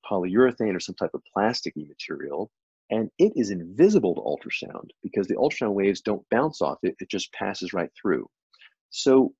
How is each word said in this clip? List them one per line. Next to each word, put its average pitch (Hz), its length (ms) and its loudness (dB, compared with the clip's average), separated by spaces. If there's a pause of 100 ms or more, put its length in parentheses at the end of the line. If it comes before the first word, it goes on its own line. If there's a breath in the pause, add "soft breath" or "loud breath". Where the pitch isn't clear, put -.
polyurethane 104 680 2
or 87 40 -4
some - 160 -10
type - 180 -4
of 80 100 -8 (120)
plasticky 98 520 -2
material, 73 640 -8 (400)
and 110 260 -2
it 214 180 4
is 107 140 0
invisible 101 640 2
to - 60 -8
ultrasound - 680 -6 (120)
because - 260 -2
the 104 80 0
ultrasound 120 380 0
waves 98 280 2
don't - 280 -4
bounce 143 320 0
off 69 220 -2
it, 90 160 0
it 92 100 -12
just - 240 -6
passes 98 400 -6
right 85 260 -2
through. 73 300 0 (640 soft breath)
So 135 480 4